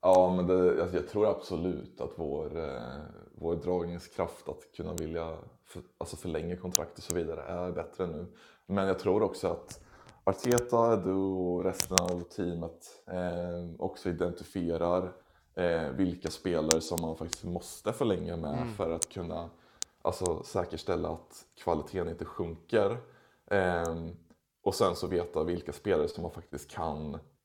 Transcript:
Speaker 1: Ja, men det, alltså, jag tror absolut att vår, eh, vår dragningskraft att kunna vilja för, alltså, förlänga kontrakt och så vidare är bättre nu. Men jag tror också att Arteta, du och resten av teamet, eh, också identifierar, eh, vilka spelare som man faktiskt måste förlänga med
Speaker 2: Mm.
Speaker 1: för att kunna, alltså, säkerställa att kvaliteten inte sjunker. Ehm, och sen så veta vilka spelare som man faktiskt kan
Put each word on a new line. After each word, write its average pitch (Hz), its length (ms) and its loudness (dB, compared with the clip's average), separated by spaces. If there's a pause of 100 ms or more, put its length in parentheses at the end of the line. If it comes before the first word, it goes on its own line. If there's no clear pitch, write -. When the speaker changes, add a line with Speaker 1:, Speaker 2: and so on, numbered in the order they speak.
Speaker 1:
Ja, 92 340 8
men 90 100 2
det, 90 360 6
alltså, 87 140 0
jag - 120 -2
tror 104 180 2
absolut 90 720 -2
att 64 160 -6
vår, 78 420 -4
eh, 67 240 -6 (520)
vår 82 200 -2
dragningskraft 87 960 -4
att - 280 -14
kunna 80 180 -6
vilja 80 420 -4 (300)
för, 90 160 -14 (160)
alltså, - 180 -8
förlänga 85 400 -4
kontrakt 87 420 2
och - 60 -14
så - 100 -2
vidare 82 280 -2
är 87 300 -6
bättre 85 340 -4
nu. 85 200 -8 (400)
Men 95 220 0
jag 95 100 2
tror 101 240 2
också 98 260 -2
att - 320 -6 (440)
Arteta, 117 720 4
du 95 160 0
och 92 520 2
resten 92 360 2
av 90 200 -2
teamet, 85 580 -4 (280)
eh, 87 720 -4
också - 300 -4
identifierar, 87 1040 0 (440)
eh, 85 340 2
vilka 82 400 0
spelare 80 500 2
som 85 220 0
man 80 140 -4
faktiskt - 280 -8
måste 87 480 -6
förlänga 87 440 0
med 76 260 -4
Speaker 2:
Mm. 117 120 -6
Speaker 1:
för 95 160 0
att 82 180 0
kunna, 85 420 -8 (520)
alltså, 87 400 0
säkerställa 85 680 -2
att - 360 -10 (180)
kvaliteten 85 460 -2
inte 76 160 -8
sjunker. 98 720 0 (520)
Ehm, 85 680 2 (480)
och - 100 2
sen 92 220 4
så 92 100 -4
veta 85 380 0
vilka 87 280 -4
spelare 78 360 2
som - 140 -6
man 85 100 -6
faktiskt - 380 -12
kan 76 480 -6 (260)